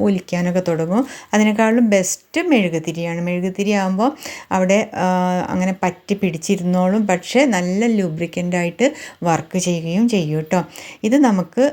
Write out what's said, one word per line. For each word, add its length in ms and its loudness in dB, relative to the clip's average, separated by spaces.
ഒലിക്കാനൊക്കെ 640 0
തുടങ്ങും. 340 0
അതിനേക്കാളും 600 4
ബെസ്റ്റ് 480 -2
മെഴുകുതിരിയാണ്. 760 0
മെഴുകുതിരി 540 -2
ആകുമ്പോൾ 280 0
അവിടെ, 240 4
ആ, 20 2
അങ്ങനെ 220 0
പറ്റി 380 -2
പിടിച്ചിരുന്നോളും, 880 0
പക്ഷേ 300 0
നല്ല 320 0
ലൂബ്രിക്കൻ്റായിട്ട് 880 -2
വർക്ക് 400 0
ചെയ്യുകയും 400 0
ചെയ്യും 360 0
ട്ടോ. 180 0
ഇത് 120 2
നമുക്ക് 440 0